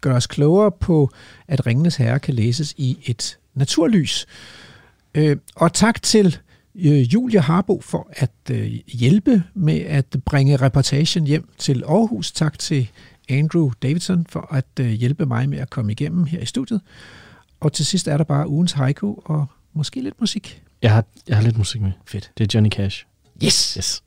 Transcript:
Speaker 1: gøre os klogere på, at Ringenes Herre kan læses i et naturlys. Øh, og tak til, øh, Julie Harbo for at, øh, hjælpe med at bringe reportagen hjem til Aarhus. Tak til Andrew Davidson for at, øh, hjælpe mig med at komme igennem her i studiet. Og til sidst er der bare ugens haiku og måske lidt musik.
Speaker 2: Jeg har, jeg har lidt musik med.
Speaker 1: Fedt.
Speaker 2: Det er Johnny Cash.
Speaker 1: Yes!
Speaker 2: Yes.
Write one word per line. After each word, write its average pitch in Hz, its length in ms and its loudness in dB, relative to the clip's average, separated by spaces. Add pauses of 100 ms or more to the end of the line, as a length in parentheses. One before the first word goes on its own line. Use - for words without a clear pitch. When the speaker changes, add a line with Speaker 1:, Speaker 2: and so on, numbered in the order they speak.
Speaker 1:
gøre 131 140 0
os 123 100 0
klogere 185 460 2
på, 156 380 2 (380)
at 135 180 -2
Ringenes 143 300 2
Herre 120 220 0
kan - 160 -4
læses 120 420 -2
i 131 300 -4
et - 320 -6 (160)
naturlys. 214 720 0 (880)
Øh, 151 220 2 (200)
og 165 160 2
tak - 300 2
til, 196 360 4 (360)
øh, 143 400 2
Julie 226 260 2
Harbo 170 400 0
for - 300 -8
at, - 200 -4 (200)
øh, 110 220 -4 (140)
hjælpe 180 560 2 (120)
med 160 260 0
at 143 440 -2
bringe 139 320 2
reportagen 139 680 0
hjem 151 220 -2 (100)
til 127 260 -2
Aarhus. 208 480 -2
Tak - 260 -4
til 131 320 -2 (380)
Andrew 151 420 0 (120)
Davidson 170 460 -2
for - 260 -10
at, - 260 -4
øh, 127 60 0
hjælpe 123 400 -2
mig 123 220 -2
med 143 100 -4
at 135 120 -8
komme 107 220 -4
igennem 160 320 -2
her 160 160 -6
i 120 60 -8
studiet. 233 340 -4 (800)
Og 156 120 0
til 151 140 -4
sidst 175 220 -2
er 147 80 0
der 160 80 2
bare 147 240 -2
ugens 165 240 0
haiku 143 420 -2 (100)
og 151 220 -2 (260)
måske 156 280 -6
lidt - 200 -8
musik. - 420 -6 (200)
Speaker 2:
Jeg 113 100 6
har, 110 120 4 (240)
jeg - 80 2
har 107 80 4
lidt 113 140 2
musik 107 220 -2
med. 95 120 -2 (120)
Speaker 1:
Fedt. - 340 -12
Speaker 2:
Det 113 60 2
er 101 100 0
Johnny 107 160 4
Cash. - 360 -6 (380)
Speaker 1:
Yes! - 340 0
Speaker 2:
Yes. - 280 -6